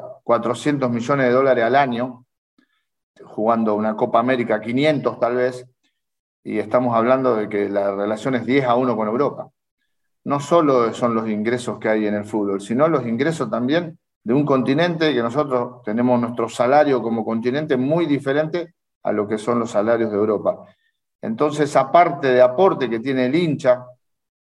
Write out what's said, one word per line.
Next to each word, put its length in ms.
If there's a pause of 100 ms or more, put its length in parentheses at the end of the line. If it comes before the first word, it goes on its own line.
(240)
cuatrocientos 680
millones 360
de 40
dólares 320
al 120
año, 500 (960)
jugando 520
una 200
Copa 240
América, 400
quinientos 600
tal 180
vez, 280 (800)
y 140
estamos 380
hablando 400
de 140
que 200
la 260
relación 380
es 140
diez 180
a 100
uno 200
con 120
Europa. 420 (760)
No 160
solo 520
son 220
los 160
ingresos 480
que 120
hay 180
en 80
el 100
fútbol, 360
sino 260
los 180
ingresos 440
también 500 (240)
de 100
un 100
continente 720
que 80
nosotros 600
tenemos 360
nuestro 300
salario 520
como 220
continente 540
muy 300
diferente 640 (300)
a 80
lo 160
que 100
son 220
los 120
salarios 400
de 60
Europa. 480 (560)
Entonces, 540
aparte 540
de 120
aporte 480
que 100
tiene 280
el 80
hincha, 500 (680)